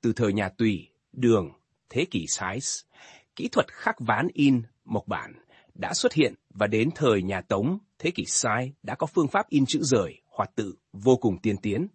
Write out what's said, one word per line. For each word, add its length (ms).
Từ 120
thời 200
nhà 160
Tùy, 400
Đường, 400
thế 160
kỷ 240
Sái, 300
kỹ 120
thuật 240
khắc 280
ván 320
in, 300
mộc 240
bản 240
đã 200
xuất 180
hiện 220
và 160
đến 280
thời 280
nhà 180
Tống, 380
thế 120
kỷ 160
Sai 460
đã 120
có 120
phương 220
pháp 200
in 180
chữ 160
rời, 480
hoạt 240
tự 200
vô 240
cùng 260
tiên 140
tiến. 380